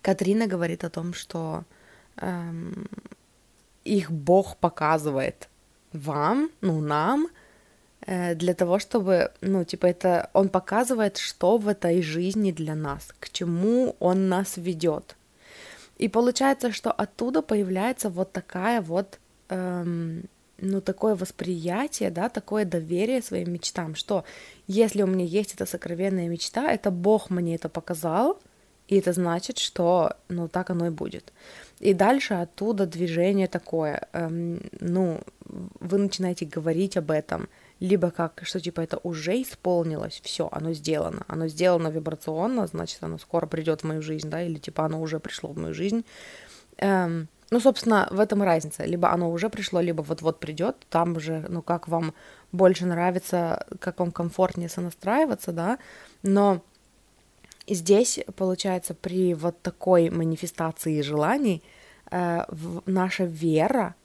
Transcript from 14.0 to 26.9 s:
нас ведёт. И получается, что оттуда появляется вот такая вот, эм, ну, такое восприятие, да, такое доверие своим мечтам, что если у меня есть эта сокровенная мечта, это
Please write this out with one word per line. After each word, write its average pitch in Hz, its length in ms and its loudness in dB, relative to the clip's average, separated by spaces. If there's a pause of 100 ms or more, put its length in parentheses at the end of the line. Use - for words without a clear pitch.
нас 185 280 0
ведёт. 165 580 -2 (840)
И 226 80 2
получается, 247 600 2
что - 200 -4
оттуда 254 500 -2
появляется 208 680 0
вот 185 240 -4
такая 196 480 -2
вот, 175 380 -4 (300)
эм, 175 760 -4 (400)
ну, 190 180 0
такое 196 340 0
восприятие, 180 960 -4
да, 180 180 -2
такое 208 360 -2
доверие 175 560 0
своим 175 320 -4
мечтам, 165 420 -6
что - 280 -2 (440)
если 202 360 2
у 190 40 2
меня 185 180 2
есть 196 300 -2
эта 190 100 -2
сокровенная 175 640 -2
мечта, 240 420 -2
это 214 200 0